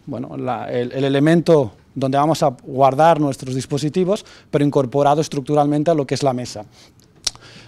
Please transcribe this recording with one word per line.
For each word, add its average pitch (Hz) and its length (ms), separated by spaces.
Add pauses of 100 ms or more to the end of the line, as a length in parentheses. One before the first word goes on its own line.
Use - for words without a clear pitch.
bueno, 139 320
la, 123 340
el, 123 200
el 135 120
elemento 143 680 (220)
donde 135 220
vamos 147 260
a 135 200
guardar 139 580
nuestros 131 340
dispositivos, 151 720 (260)
pero 143 140
incorporado 143 560
estructuralmente 147 720
a 170 40
lo 143 120
que 139 80
es 127 80
la 139 100
mesa. 120 320 (1040)